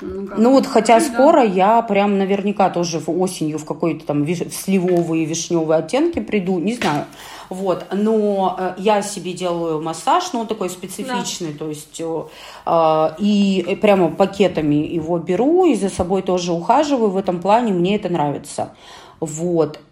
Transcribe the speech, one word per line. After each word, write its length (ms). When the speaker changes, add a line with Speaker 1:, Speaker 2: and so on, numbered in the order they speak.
Speaker 1:
ну, 260
как 100
Speaker 2:
Ну, 140
вот 160
хотя 320
Speaker 1:
да. 60
Speaker 2:
скоро 400
я 380
прям 340
наверняка 520
тоже 300
в 100
осенью 480
в 80
какой-то 400
там 200
виш-, 240
в 40
сливовые, 720
вишневые 560
оттенки 400
приду, 400
не 140
знаю. 320
Вот, 440
но, 680
э, 180
я 240
себе 300
делаю 500
массаж, 520
но 80
он 60
такой 220
специфичный, 840
Speaker 1:
Да. 60
Speaker 2:
то 100
есть, 320
э, 220
э, 440
и, 500
э, 80
прямо 320
пакетами 680
его 420
беру 480
и 100
за 140
собой 340
тоже 280
ухаживаю. 580
В 60
этом 240
плане 320
мне 240
это 140
нравится. 640
Вот. 580